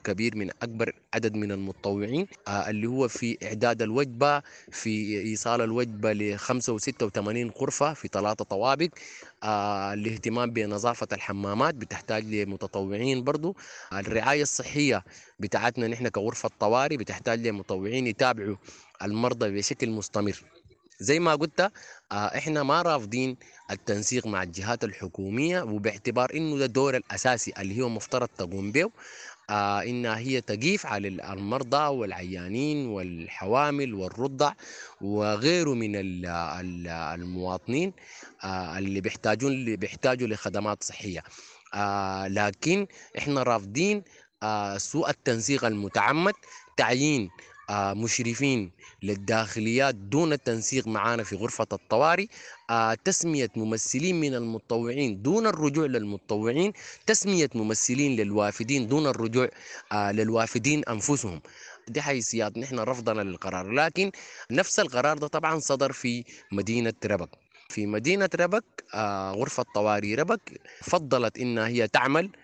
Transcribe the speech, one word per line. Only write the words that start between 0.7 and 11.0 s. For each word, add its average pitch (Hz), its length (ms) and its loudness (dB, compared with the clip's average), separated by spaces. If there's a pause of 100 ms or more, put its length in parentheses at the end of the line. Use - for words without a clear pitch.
عدد 113 200 0
من 104 180 -2
المتطوعين، 101 760 -2 (220)
آه، 101 220 0
اللي 107 160 -2
هو 127 220 2
في 117 340 -4
إعداد 113 400 2
الوجبة، 135 600 2 (280)
في 107 500 -2
إيصال 110 400 0
الوجبة 113 520 0
لخمسة 104 600 0
وستة 113 340 -2
وثمانين 110 440 -2
غرفة 143 440 0
في - 180 -10
ثلاثة 104 320 0
طوابق، 135 440 2 (540)
آه، 101 500 0
الاهتمام 113 580 -2
بنظافة 107 640 0